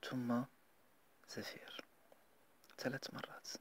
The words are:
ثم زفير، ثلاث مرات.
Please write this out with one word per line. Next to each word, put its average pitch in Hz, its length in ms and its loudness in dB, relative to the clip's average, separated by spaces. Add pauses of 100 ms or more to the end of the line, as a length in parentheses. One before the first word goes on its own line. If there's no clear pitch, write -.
ثم 120 320 6 (880)
زفير، - 560 -6 (920)
ثلاث - 360 2
مرات. - 340 -6 (140)